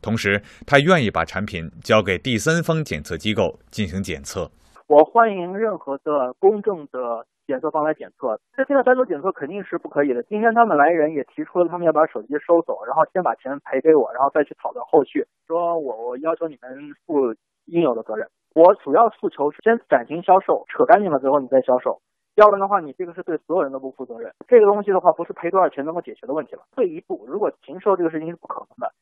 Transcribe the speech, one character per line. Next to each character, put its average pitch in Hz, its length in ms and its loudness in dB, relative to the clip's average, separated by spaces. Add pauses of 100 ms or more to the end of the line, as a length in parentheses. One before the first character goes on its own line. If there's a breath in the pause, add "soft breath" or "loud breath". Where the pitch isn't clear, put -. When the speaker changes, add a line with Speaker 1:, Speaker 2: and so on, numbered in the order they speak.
Speaker 1:
同 110 160 -4
时， 101 260 -2 (240 loud breath)
他 139 140 4
愿 156 240 2
意 98 60 -2
把 82 120 -2
产 95 220 -6
品 82 260 -10 (140)
交 107 180 4
给 92 140 -2
第 120 220 -4
三 160 240 -2
方 160 200 -2
检 78 200 -8
测 85 140 -10
机 104 180 -4
构 98 240 -2 (120)
进 107 160 -6
行 90 160 -8
检 78 200 -10
测。 82 280 -10 (380 soft breath)
Speaker 2:
我 147 140 8
欢 226 280 2
迎 180 220 -8
任 208 260 -4
何 139 200 -10
的 131 400 -4
公 202 240 2
正 175 300 -6
的 117 340 -8 (180)
检 131 160 -6
测 156 100 -6
方 151 120 -4
来 156 120 -2
检 131 140 -16 (100)
测。 117 200 -6 (180)
这 269 100 -2
现 285 100 0
在 254 60 4
单 254 120 4
独 254 100 0
检 147 160 -6
测 180 120 -4
肯 143 160 -10
定 196 140 -10
是 170 160 -10
不 156 100 -12
可 147 160 0
以 135 100 -2
的。 120 100 -6
今 208 160 -6
天 226 140 2
他 233 100 6
们 180 140 0
来 147 120 4
人 160 220 0
也 143 120 -4
提 - 180 -12
出 - 160 -6
了 175 100 4
他 170 80 -8
们 175 80 -8
要 160 80 2
把 151 140 2
手 110 160 -10
机 131 160 -10
收 165 240 2
走， - 240 -8
然 127 80 -6
后 156 80 2 (100)
先 185 80 -4
把 131 140 0
钱 - 160 -12 (160)
赔 131 140 -4
给 160 140 6
我， 127 200 4
然 127 80 0
后 139 120 2
再 151 100 2
去 - 180 -12
讨 - 80 -8
论 - 160 -12
后 147 180 4
续。 - 220 -6 (200)
说 170 320 -2
我， 120 320 -8
我 123 80 -10
要 160 180 -2
求 165 100 -6
你 151 160 -10
们 127 80 -18 (340)
负 135 300 0 (320)
应 170 160 0
有 131 120 2
的 110 80 -6
责 110 120 -10
任。 110 120 -6 (280)
我 170 220 10
主 139 180 -6
要 220 160 4
诉 - 180 -8
求 147 220 -2
是 - 80 -20
先 226 160 2 (160)
暂 123 160 2
停 165 160 -8
销 185 160 6
售， 156 320 0
扯 - 160 0
干 196 160 6
净 190 80 -4
了 143 80 0
之 135 100 -2
后 143 120 2
你 131 80 -12
再 135 180 4
销 127 160 2
售， - 180 -6 (360)
要 208 100 10
不 208 60 6
然 196 80 -2
的 196 80 -2
话 202 100 0
你 151 180 -8
这 185 80 -8
个 170 80 -14
是 180 140 -14
对 165 180 -4
所 160 120 -4
有 185 60 0
人 135 100 -4
都 135 80 -10
不 131 100 -10
负 131 160 -14
责 233 160 -16
任。 - 80 -12 (160)
这 240 140 8
个 208 100 6
东 208 140 0
西 196 100 -2
的 180 60 2
话 175 100 4
不 170 160 -4
是 - 80 -16
赔 170 160 -6
多 190 100 0
少 170 80 2
钱 139 160 -8
能 160 80 -8
够 175 80 -8
解 110 140 -16
决 - 140 -20
的 139 40 -6
问 156 140 -6
题 - 80 -18
了。 - 160 -20
退 247 160 -4
一 - 160 -8
步， - 240 -12
如 202 140 -8
果 180 100 -2 (160)
停 - 140 -16
售 190 160 0
这 175 80 -2
个 160 40 0
事 160 120 -6
情 160 100 -8
是 170 80 -12
不 - 80 -20
可 - 240 -12
能 - 80 -20
的 - 240 -8